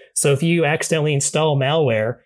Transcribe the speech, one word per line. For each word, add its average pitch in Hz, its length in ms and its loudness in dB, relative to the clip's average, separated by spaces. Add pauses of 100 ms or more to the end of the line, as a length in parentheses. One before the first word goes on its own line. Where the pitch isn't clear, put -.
(140)
So 143 180 -2
if 139 120 -2
you 165 200 2
accidentally 151 500 0
install 147 440 0
malware 131 680 0